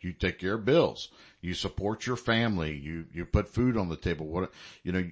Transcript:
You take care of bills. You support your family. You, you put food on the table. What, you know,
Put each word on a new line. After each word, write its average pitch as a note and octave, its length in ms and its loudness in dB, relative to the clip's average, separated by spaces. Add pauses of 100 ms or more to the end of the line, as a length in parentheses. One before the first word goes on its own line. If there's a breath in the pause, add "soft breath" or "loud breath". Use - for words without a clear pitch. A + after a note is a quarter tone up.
You F2+ 80 -4
take F2 260 -2
care F#2 180 -2
of G#2+ 100 -4
bills. C3+ 420 4 (320 soft breath)
You F2 140 -4
support G2+ 520 -4
your B2 100 -2
family. G#2+ 600 0
You, D#2+ 380 -8
you E2+ 100 -6
put G2+ 240 2
food B2 300 2
on F#2+ 100 0
the D#2+ 80 -4
table. D#2+ 300 -2
What, F2 260 -4 (300 loud breath)
you F2+ 100 -4
know, F#2 60 2 (120)